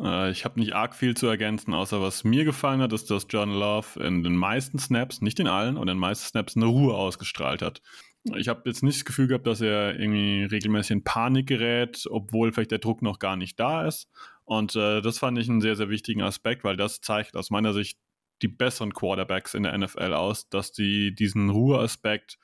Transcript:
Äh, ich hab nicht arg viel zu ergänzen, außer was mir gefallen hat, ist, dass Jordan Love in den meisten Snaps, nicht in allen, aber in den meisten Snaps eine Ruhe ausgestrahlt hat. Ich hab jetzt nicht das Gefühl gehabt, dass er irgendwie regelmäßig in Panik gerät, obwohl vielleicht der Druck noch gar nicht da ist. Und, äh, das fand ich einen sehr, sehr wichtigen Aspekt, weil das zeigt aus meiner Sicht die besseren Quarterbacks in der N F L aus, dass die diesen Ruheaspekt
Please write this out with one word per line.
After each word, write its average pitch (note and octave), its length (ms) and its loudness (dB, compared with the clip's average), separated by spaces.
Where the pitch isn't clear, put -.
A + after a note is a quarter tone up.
Äh, F#2 300 0
ich F#2 140 -4
hab B2+ 120 -6
nicht A2 160 2
arg A2+ 220 -2
viel B2 220 0
zu C3 100 0
ergänzen, G#2+ 480 0
außer G2 260 0
was F#2+ 220 -2
mir B2 220 4
gefallen C3+ 360 2
hat, A#2+ 120 0
ist, - 180 -2
dass G2+ 180 -2
Jordan G#2 280 0
Love G#2 440 -2
in F2 220 2
den F2 140 2
meisten A2+ 420 0
Snaps, B2+ 420 -2
nicht - 200 0
in D#3 80 2
allen, G#2+ 280 0
aber - 60 -4
in F#2 60 0
den F#2 100 0
meisten F#2 300 -2
Snaps - 280 -4
eine A2+ 100 4
Ruhe B2 280 6
ausgestrahlt F2+ 680 -2
hat. - 220 -6
Ich - 120 -2
hab - 180 -4
jetzt A#2+ 180 -2
nicht C#3 140 2
das - 60 -6
Gefühl C3+ 220 2
gehabt, B2+ 220 0
dass A2 120 0
er G#2 380 0
irgendwie G2+ 460 2
regelmäßig G#2 480 0
in G#2 120 0
Panik C3 440 2
gerät, A#2+ 600 0
obwohl A2 440 0
vielleicht A2 180 -2
der A2 80 0
Druck A2+ 240 -2
noch G#2 160 -2
gar F#2+ 180 -2
nicht F2+ 220 -6
da D#3 260 0
ist. - 240 -4
Und, G#2+ 320 0
äh, G#2+ 240 2
das A2+ 180 0
fand B2 200 0
ich A#2 100 0
einen A#2 120 4
sehr, G#2+ 140 2
sehr G#2 140 -2
wichtigen G#2 340 -4
Aspekt, A2 400 -2
weil G2 140 0
das G2+ 240 -2
zeigt G#2+ 360 -2
aus F#2+ 140 -6
meiner G#2+ 220 2
Sicht G2+ 260 -4
die D#3+ 60 4
besseren A#2+ 460 -2
Quarterbacks F#2+ 600 -2
in G#2 100 -2
der E2 80 0
N G2 100 -2
F F#2 140 -6
L F2+ 180 -2
aus, F#2+ 340 -2
dass G2 220 -4
die G2+ 420 0
diesen G2+ 380 2
Ruheaspekt A2+ 920 0